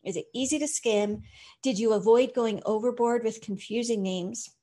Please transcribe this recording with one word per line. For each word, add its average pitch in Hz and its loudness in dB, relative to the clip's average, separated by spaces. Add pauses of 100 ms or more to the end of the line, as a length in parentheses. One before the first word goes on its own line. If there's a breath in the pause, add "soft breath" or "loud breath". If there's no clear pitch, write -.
Is 175 -6
it - -8
easy 269 -2
to 294 -2
skim? 208 0 (380 loud breath)
Did 240 0
you 220 2
avoid 226 6
going 226 0
overboard 233 0
with 220 -4
confusing 220 -4
names? 185 -6 (140)